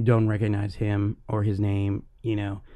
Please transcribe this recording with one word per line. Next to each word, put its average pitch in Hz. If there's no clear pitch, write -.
don't 110
recognize 104
him 104
or 107
his 101
name, 101
you 113
know, 101